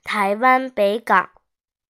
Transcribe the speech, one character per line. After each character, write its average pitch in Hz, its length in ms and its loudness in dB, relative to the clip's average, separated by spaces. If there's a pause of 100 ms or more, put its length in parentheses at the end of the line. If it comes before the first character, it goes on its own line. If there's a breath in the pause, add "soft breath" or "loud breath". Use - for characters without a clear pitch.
台 208 320 -2
湾 254 340 2
北 208 300 -2
港， 196 300 0 (600)